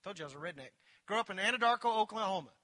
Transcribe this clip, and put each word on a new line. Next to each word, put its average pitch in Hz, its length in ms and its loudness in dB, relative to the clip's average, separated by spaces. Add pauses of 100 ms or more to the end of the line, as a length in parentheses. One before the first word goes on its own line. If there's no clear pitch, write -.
Told 190 160 -10
you 160 60 -8
I 147 40 -10
was 135 60 -14
a 143 40 -16
redneck. 147 320 -10 (340)
Grew 208 140 0
up 226 100 0
in 190 80 -6
Anadarko, 233 640 4
Oklahoma. 196 500 0 (160)